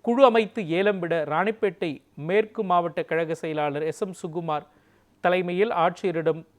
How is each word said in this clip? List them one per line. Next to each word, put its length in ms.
குழு 200
அமைத்து 440
ஏலம் 340
விட 220
ராணிப்பேட்டை 640
மேற்கு 420
மாவட்ட 320
கழக 320
செயலாளர் 560
எஸ் 140
எம் 180
சுகுமார் 440
தலைமையில் 480
ஆட்சியரிடம் 580